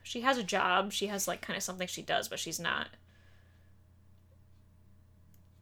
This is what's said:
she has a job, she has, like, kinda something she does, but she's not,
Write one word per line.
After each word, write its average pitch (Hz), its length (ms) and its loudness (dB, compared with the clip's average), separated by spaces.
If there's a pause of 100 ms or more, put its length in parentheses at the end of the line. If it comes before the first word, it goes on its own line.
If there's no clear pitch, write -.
she - 200 -6
has 262 160 4
a 226 60 0
job, 190 500 4
she 196 140 0
has, 196 200 -2
like, 180 180 -2
kinda 190 160 -4
something 185 260 -4
she - 140 -8
does, - 280 0
but - 100 -6
she's 165 200 -4
not, - 300 -2 (2750)